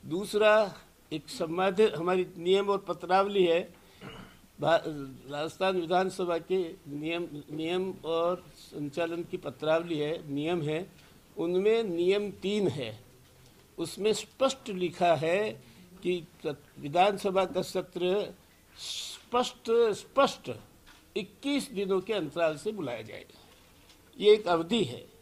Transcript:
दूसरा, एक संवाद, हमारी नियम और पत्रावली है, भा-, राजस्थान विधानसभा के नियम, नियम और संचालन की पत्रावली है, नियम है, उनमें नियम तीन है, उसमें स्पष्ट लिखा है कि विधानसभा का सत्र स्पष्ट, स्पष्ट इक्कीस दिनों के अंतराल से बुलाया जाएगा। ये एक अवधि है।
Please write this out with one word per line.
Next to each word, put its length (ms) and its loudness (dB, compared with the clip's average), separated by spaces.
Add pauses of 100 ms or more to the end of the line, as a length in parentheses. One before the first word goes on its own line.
दूसरा, 680 4 (380)
एक 160 -8
संवाद, 520 0
हमारी 460 2 (100)
नियम 320 2
और 80 2
पत्रावली 680 2
है, 300 2 (880)
भा-, 220 4 (480)
राजस्थान 500 -2
विधानसभा 560 0
के 320 -2 (180)
नियम, 400 -4 (240)
नियम 420 -4 (120)
और 400 -2 (100)
संचालन 680 -6
की 140 -8
पत्रावली 600 -2
है, 340 -4
नियम 280 -2
है, 300 -4 (460)
उनमें 460 2
नियम 480 0
तीन 360 0
है, 360 -6 (720)
उसमें 360 -2
स्पष्ट 560 -2
लिखा 460 2
है 360 0 (520)
कि 240 -2 (520)
विधानसभा 680 2
का 160 -4
सत्र 720 -2 (440)
स्पष्ट, 920 -4
स्पष्ट 800 2 (680)
इक्कीस 540 -4
दिनों 300 0
के 120 -6
अंतराल 440 0
से 140 -6
बुलाया 300 -6
जाएगा। 380 -16 (800)
ये 140 8
एक 140 2
अवधि 360 2
है। 380 -10